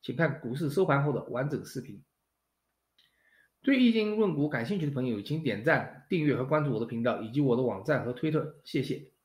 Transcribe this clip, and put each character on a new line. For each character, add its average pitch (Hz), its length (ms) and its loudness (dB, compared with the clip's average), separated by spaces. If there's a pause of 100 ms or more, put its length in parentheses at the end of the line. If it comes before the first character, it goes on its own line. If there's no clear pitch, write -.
请 123 140 -6
看 151 240 0
股 120 160 -6
市 160 120 -2
收 190 160 2
盘 143 200 4
后 143 80 2
的 117 140 -2
完 127 220 -2
整 135 160 -4
视 - 160 -10
频。 104 220 -16 (1600)
对 269 160 4
易 247 140 8
经 214 240 2
论 202 180 2
股 147 140 0
感 120 180 -2
兴 196 140 -2
趣 151 60 0
的 143 40 0
朋 131 160 -2
友， 107 160 -4
请 156 220 -4
点 107 180 -2
赞、 - 460 0
订 160 160 0
阅 139 100 4
和 123 100 -2
关 151 200 2
注 139 80 0
我 110 80 0
的 117 60 -2
频 117 180 -4
道 120 160 2
以 110 100 -8
及 139 100 0
我 135 140 4
的 127 80 2
网 101 220 -2
站 127 200 0
和 120 80 -2
推 156 200 -2
特。 - 320 -2
谢 139 180 -2
谢。 - 300 -6 (120)